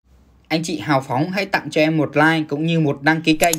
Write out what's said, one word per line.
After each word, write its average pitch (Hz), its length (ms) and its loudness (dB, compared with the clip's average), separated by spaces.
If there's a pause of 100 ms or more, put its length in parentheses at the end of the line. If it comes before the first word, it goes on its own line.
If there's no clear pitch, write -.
(480)
Anh 160 140 -2
chị 165 180 -6
hào 135 200 0
phóng 147 300 -2
hãy 196 160 -4
tặng - 240 -4
cho 160 100 0
em 160 160 2
một 143 200 0
like 156 320 4
cũng 151 180 -4
như 165 140 2
một 139 220 0
đăng 160 200 0
ký 160 140 2
kênh 170 220 2